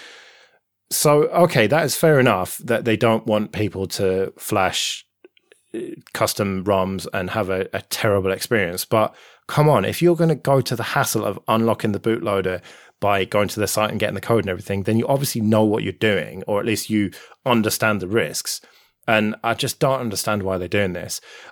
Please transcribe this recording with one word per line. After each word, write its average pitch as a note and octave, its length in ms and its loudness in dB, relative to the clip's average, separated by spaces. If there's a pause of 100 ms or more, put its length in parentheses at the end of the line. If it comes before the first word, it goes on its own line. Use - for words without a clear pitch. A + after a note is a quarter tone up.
(920)
So, D3+ 380 4
okay, E3+ 380 4
that D3+ 180 2
is B2+ 120 -2
fair D#3 220 6
enough G#2 400 2
that A2 260 -2
they A2 120 2
don't A2 300 2
want G#2+ 260 0
people G2 360 -4
to F#2+ 500 -2
flash, - 680 -2 (680)
uh, - 60 -8 (340)
custom G2 500 -2
roms F#2+ 480 0
and F#2 160 -4
have G2+ 220 -4
a, F#2+ 240 -2
a G2 80 -6
terrible G2 500 0
experience. F#2 540 -2
But A2 280 0 (320)
come D3+ 220 2
on, A2+ 160 4
if G#2+ 160 -4
you're E3+ 160 4
gonna E3 180 2
go C3+ 280 2
to C3 120 -4
the A2+ 80 -6
hassle A2 440 -2
of G2+ 200 -4
unlocking A2+ 460 2
the G2 80 -4
bootloader G2 640 -2 (380)
by G2 260 2
going G#2 220 0
to - 120 -6
the G2+ 60 0
site G#2+ 240 0
and G#2+ 100 -6
getting G2+ 140 -2
the G2 80 -8
code A2+ 220 0
and G2 40 -4
everything, F#2+ 360 -4
then A2 140 2
you A#2 80 0
obviously C3+ 360 -2
know G#2+ 220 4
what G#2+ 180 0
you're G2 100 -6
doing, F#2+ 540 -2
or G#2 120 -2
at G#2 60 -4
least A2 240 -2
you G#2 220 0 (340)
understand A2 560 0
the F2+ 80 -8
risks. - 540 -4 (440)
And G#2+ 280 2 (100)
I A#2 80 0
just A#2 260 -4
don't C3+ 220 0
understand G#2 420 -4
why F#2 140 -2
they're F2+ 120 -6
doing G2 260 0
this. - 260 -10 (320)